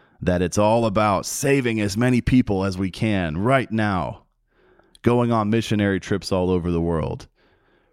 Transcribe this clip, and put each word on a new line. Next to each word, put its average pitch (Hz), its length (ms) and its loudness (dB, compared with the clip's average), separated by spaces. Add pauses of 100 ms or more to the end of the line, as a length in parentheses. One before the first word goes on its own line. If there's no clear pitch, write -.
(200)
that 90 220 0
it's 87 160 -2
all 110 260 4
about 104 400 0
saving 127 560 0
as 101 160 -2
many 123 240 2
people 107 440 2
as 95 120 -2
we 92 140 -2
can 92 480 -2
right 120 320 0
now, 101 540 -2 (800)
going 120 280 2
on 110 180 0
missionary 104 520 0
trips - 320 -6
all 92 180 0
over 87 220 -2
the 85 80 0
world, 82 480 -4 (640)